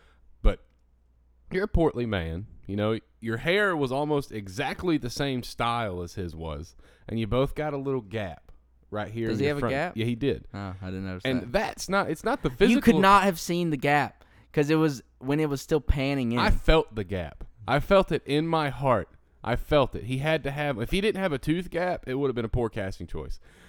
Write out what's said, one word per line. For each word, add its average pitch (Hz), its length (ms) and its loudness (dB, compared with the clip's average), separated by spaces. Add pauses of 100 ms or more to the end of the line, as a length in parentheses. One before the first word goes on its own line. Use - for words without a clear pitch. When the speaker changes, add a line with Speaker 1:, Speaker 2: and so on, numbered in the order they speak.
(420)
Speaker 1:
But - 160 4 (920)
you're 185 120 0
a 214 40 0
portly 127 380 2
man. 87 400 -2 (200)
You 98 80 -6
know, 107 240 2 (220)
your 113 160 -4
hair 180 400 2
was 135 160 0
almost 147 400 -2
exactly 139 640 -2
the 117 120 -8
same 135 340 -4
style 117 580 -4
as 87 120 -12
his 87 200 -8
was, 78 400 -10 (340)
and 113 120 -4
you 110 80 -4
both 131 260 2
got 151 200 -6
a - 20 -6
little 135 240 -4
gap 98 500 -10 (400)
right 107 220 -6
here 113 160 -2
Speaker 2:
Does 113 100 0
Speaker 1:
in 139 60 0
Speaker 2:
he - 20 -
Speaker 1:
your 147 40 0
Speaker 2:
have 143 80 -4
a - 20 -4
Speaker 1:
front. 120 120 0
Speaker 2:
gap? 156 240 -4
Speaker 1:
Yeah, 110 100 -2
he 120 100 0
did. 131 360 -2
Speaker 2:
Oh, 101 300 -8
I 92 40 -10
didn't 95 200 -6
notice 92 180 -8
Speaker 1:
And 127 180 -2
Speaker 2:
that. 120 100 -10
Speaker 1:
that's - 360 -4
not, 190 220 0
it's - 140 -6
not 247 180 -2
the 160 60 0
Speaker 2:
You 226 320 4
could - 60 -2
Speaker 1:
physical 190 140 6
Speaker 2:
not 190 220 8
have 185 160 2
seen 175 320 -2
the 147 60 0
gap 143 480 0 (280)
'cause 147 160 2
it 160 60 4
was 156 260 4 (200)
when 139 180 0
it 156 100 0
was 139 140 -4
still 156 180 2
panning 135 520 0
in. 123 80 2
Speaker 1:
I 190 100 4
felt 156 460 4
the 104 80 -2
gap. 90 400 -6 (240)
I 135 100 4
felt 190 320 4
it 147 160 -2
in 151 220 0
my 156 220 0
heart. 123 380 0 (360)
I 120 100 -2
felt 139 400 2
it. - 100 -8
He 131 140 -4
had 156 240 0
to 139 80 -4
have, 143 300 -4
if 117 100 -4
he 170 100 0
didn't 190 220 0
have 180 100 -2
a 131 60 -2
tooth 175 320 -2
gap, 170 380 -4
it 127 60 -4
would 139 120 0
have 123 80 -2
been 117 100 -2
a 110 40 -4
poor 117 200 0
casting 98 380 -8
choice. 73 320 -8 (300)